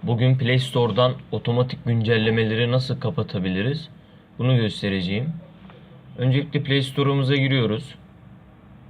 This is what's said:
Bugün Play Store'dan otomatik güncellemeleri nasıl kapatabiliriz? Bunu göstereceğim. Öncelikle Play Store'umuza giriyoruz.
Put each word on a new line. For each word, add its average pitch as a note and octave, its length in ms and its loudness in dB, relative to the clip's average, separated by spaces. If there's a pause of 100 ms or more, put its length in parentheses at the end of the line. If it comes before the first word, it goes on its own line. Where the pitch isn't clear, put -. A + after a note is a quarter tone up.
Bugün B2 340 2
Play B2 220 2
Store'dan B2 540 2 (180)
otomatik A#2+ 540 -2
güncellemeleri A2+ 840 2
nasıl B2+ 280 -2
kapatabiliriz? G2+ 880 -2 (480)
Bunu B2+ 180 2
göstereceğim. G2+ 760 -2 (840)
Öncelikle C3 460 0
Play C#3 180 0
Store'umuza C#3 540 0
giriyoruz. C3 600 0 (960)